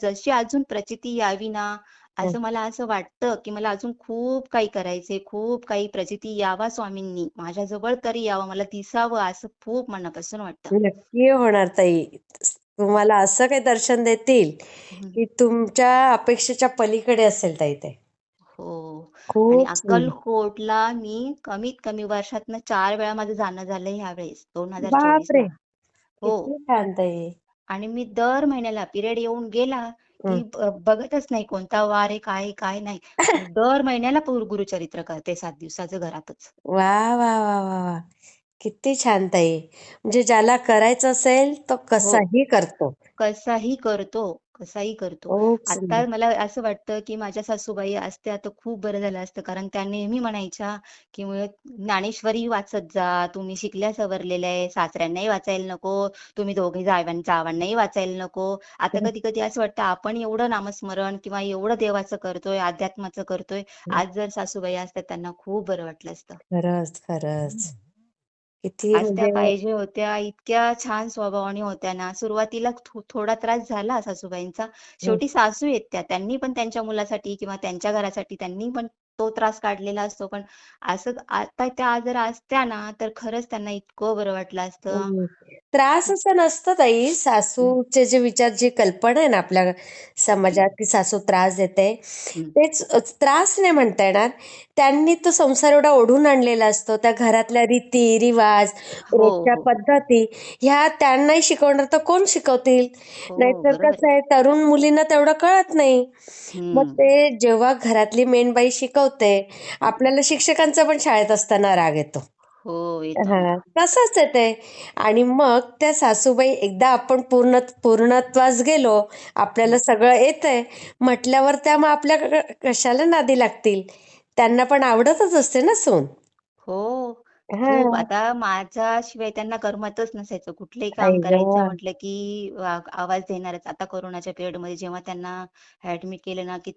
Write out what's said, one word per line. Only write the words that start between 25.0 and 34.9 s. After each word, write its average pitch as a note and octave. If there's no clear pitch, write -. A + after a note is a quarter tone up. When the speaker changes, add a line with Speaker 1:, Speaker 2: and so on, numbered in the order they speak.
Speaker 2:
बापरे! G#3
Speaker 1:
हो. A3
Speaker 2:
किती C4+
छान A3
ताई. F3
Speaker 1:
आणि G3
मी A#3+
दर B3
महिन्याला A3+
पिरियड A3
येऊन A#3
गेला, A#3+
की F#3
Speaker 2:
हं. A3+
Speaker 1:
ब-, G#3
बघतच B3+
नाही A3
कोणता G3+
वार G#3
आहे, G#3+
काय G3
आहे, G3+
काय G3+
नाही. G3+
मी D4
Speaker 2:
<laughs> F3
Speaker 1:
दर B3+
महिन्याला B3+
पु-, C4
गुरुचरित्र F#3+